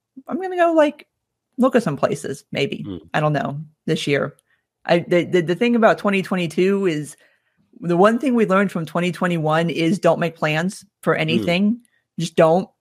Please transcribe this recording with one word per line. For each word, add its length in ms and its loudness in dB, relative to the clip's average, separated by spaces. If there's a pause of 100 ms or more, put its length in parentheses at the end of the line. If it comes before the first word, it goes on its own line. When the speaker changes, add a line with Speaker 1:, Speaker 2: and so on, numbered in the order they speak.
(280)
Speaker 1:
I'm 120 -6
gonna 160 -6
go, 160 2
like, 340 2 (500)
look 200 2
at 60 4
some 140 -4
places, 560 -4
maybe. 360 -4
Speaker 2:
Mm. 120 -10 (140)
Speaker 1:
I 60 0
don't 140 0
know, 260 -4 (260)
this 200 -4
year. 280 -2 (520)
I, 140 2
the, 240 2
the, 160 0
the 140 -2
thing 220 0
about 220 4
twenty 240 -2
twenty-two 640 -2
is, 300 -4 (640)
the 160 0
one 220 4
thing 160 0
we 120 4
learned 260 2
from 140 -6
twenty 260 -2
twenty-one 580 0
is 280 0
don't 220 2
make 160 -4
plans 480 -4 (180)
for 120 0
Speaker 2:
Mm. 60 -2
Speaker 1:
anything. 600 0 (380)
Just 160 -6
don't, 340 4 (120)